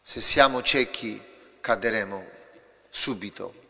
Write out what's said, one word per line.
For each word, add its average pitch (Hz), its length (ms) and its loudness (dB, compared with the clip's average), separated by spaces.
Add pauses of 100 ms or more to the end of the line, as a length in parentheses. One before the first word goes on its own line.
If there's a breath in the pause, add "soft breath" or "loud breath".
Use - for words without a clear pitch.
Se - 200 -6
siamo 135 420 4
ciechi, 123 600 -2 (380)
caderemo 107 680 -2 (600)
subito. 101 680 -6 (160)